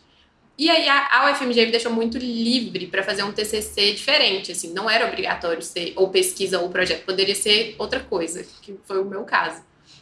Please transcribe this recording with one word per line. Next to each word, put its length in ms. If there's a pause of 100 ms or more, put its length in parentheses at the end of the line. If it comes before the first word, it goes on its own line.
(580)
E 140
aí 180
a, 220
a 140
U 40
F 140
M 100
G 120
me 60
deixou 200
muito 260
livre 680
pra 160
fazer 200
um 80
T 140
C 160
C 320
diferente, 580
assim, 220
não 160
era 180
obrigatório 540
ser 340
ou 140
pesquisa 500
ou 100
projeto, 360
poderia 300
ser 420
outra 220
coisa, 460 (160)
que 240
foi 140
o 60
meu 180
caso. 380 (400)